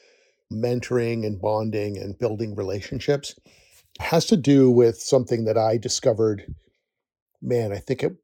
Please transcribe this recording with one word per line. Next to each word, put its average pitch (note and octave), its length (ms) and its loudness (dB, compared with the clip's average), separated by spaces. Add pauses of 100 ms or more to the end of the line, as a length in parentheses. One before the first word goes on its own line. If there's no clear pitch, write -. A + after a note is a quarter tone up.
(520)
mentoring A#2 760 -2
and G2+ 140 -6
bonding G#2+ 580 -2
and G2+ 180 -12
building G#2+ 380 -4
relationships G#2+ 800 -4 (640)
has - 280 0
to A3+ 100 4
do C3+ 340 6
with A#2+ 300 6
something A#2+ 460 0
that A2 120 2
I A2 180 2
discovered, A2 800 -2 (840)
man, A#2+ 320 -2
I G2 60 -6
think C3 260 -6
it, F3+ 80 -2 (120)